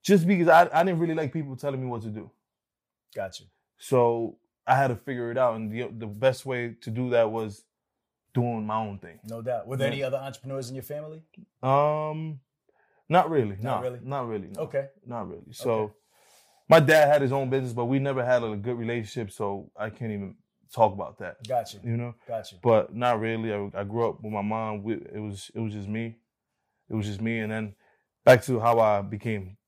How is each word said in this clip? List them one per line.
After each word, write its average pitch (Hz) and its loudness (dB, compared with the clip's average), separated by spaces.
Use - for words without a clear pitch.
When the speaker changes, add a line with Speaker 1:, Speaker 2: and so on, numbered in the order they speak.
Speaker 1:
Just 180 6
because 175 4
I, 170 10
I 160 4
didn't 180 2
really 165 0
like 156 -2
people 143 -8
telling 135 -6
me 131 -6
what 117 -6
to 113 -10
do. 104 -12
Speaker 2:
Got 98 -10
you. - -20
Speaker 1:
So 117 2
I 127 4
had 135 4
to 120 -2
figure 120 -6
it 120 -4
out. 120 4
And 110 -6
the, 113 -6
the 110 -10
best 107 0
way 120 -6
to 117 -10
do 123 -4
that 117 6
was 110 -6
doing 120 -2
my 107 -2
own 104 -6
thing. 85 -20
Speaker 2:
No 113 -12
doubt. 117 -6
Were 131 -6
there 135 0
Speaker 1:
Yeah. 135 0
Speaker 2:
any 139 -6
other 131 -2
entrepreneurs 135 -10
in 131 -12
your 127 -12
family? 156 -14
Speaker 1:
Um, 151 0
not 160 4
really. 110 0
Speaker 2:
Not 117 -2
Speaker 1:
No. 127 -4
Speaker 2:
really? 123 -10
Speaker 1:
Not 131 -8
really. 104 -8
No. - -10
Speaker 2:
Okay. 135 -6
Speaker 1:
Not 117 -10
really. - -16
So 120 -2
Speaker 2:
Okay. 107 -2
Speaker 1:
my 160 10
dad 156 6
had 147 4
his 127 0
own 135 -2
business, 127 -2
but 120 -4
we 135 0
never 131 -2
had 123 2
a 107 -4
good 117 -4
relationship. 117 -6
So 101 -6
I 107 -6
can't 110 -10
even 98 -8
talk 107 4
about 98 -8
that. 92 -12
Speaker 2:
Got 113 -6
you. 98 -20
Speaker 1:
You 117 -2
know? 120 -6
Speaker 2:
Got 110 -10
you. 92 -20
Speaker 1:
But 113 4
not 117 0
really. 113 -4
I, 101 -6
I - -4
grew 110 -2
up - -6
with 107 -10
my 101 -4
mom. 107 -4
We, 110 -4
it - -10
was, 101 -12
it 117 -8
was 107 -6
just 101 -8
me. 110 -6
It 113 -6
was 104 -2
just 101 -8
me. 113 -2
And 110 -4
then 110 -8
back 123 10
to 127 0
how 117 4
I 104 4
became 104 -8